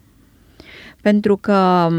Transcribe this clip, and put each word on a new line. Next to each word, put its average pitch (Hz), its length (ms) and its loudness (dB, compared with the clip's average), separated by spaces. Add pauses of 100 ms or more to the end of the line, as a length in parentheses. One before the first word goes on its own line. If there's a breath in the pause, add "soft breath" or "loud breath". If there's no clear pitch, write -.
(1000 loud breath)
Pentru 208 360 0
că 185 500 0 (120)